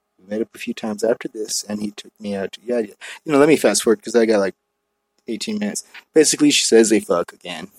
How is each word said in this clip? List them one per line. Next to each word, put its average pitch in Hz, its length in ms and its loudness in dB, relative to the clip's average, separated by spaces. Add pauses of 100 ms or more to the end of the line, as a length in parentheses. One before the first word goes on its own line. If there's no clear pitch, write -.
(180)
We 92 100 -20
met 107 140 -4
up - 120 -10
a - 40 -20
few 120 160 -10
times 107 280 -8
after 113 260 -2
this, - 360 -8
and 107 160 -8
he 104 120 -8
took - 280 -20
me 104 140 -8
out 98 180 -6
to, - 100 -20
yeah, 120 180 -2
yeah. 101 140 -8 (300)
You 156 80 -6
know, 139 60 4
let 147 100 6
me 143 80 6
fast 107 260 0
forward 110 200 2
'cause 113 120 -6
I 113 120 4
got, 110 140 2
like, 95 140 -2 (720)
eighteen 214 320 -6
minutes. 208 260 -6 (280)
Basically, 151 380 4
she - 140 2
says 113 260 6
they 107 100 4
fuck 87 320 -2
again. 87 360 -14 (100)